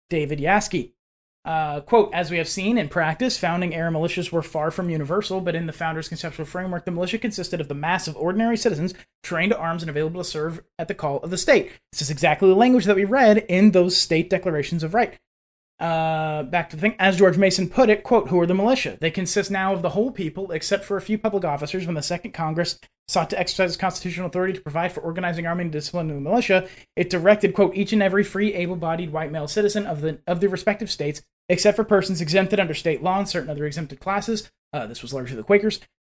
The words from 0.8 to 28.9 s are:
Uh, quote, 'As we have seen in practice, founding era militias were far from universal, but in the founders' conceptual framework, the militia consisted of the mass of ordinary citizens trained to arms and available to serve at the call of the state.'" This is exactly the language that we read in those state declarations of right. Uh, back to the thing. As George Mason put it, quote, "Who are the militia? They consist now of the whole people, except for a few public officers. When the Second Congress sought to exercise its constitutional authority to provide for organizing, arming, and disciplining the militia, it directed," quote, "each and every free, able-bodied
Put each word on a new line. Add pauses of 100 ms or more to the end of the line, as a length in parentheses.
Uh,
quote,
'As
we
have
seen
in
practice,
founding
era
militias
were
far
from
universal,
but
in
the
founders'
conceptual
framework,
the
militia
consisted
of
the
mass
of
ordinary
citizens (300)
trained
to
arms
and
available
to
serve (160)
at
the
call
of
the
state.'" (220)
This
is
exactly
the
language
that
we
read
in
those
state
declarations
of
right. (640)
Uh,
back
to
the
thing.
As
George
Mason
put
it,
quote,
"Who
are
the
militia?
They
consist
now
of
the
whole
people,
except
for
a
few
public
officers.
When
the
Second
Congress (280)
sought
to
exercise
its
constitutional
authority
to
provide
for
organizing,
arming,
and
disciplining
the
militia, (300)
it
directed,"
quote,
"each
and
every
free,
able-bodied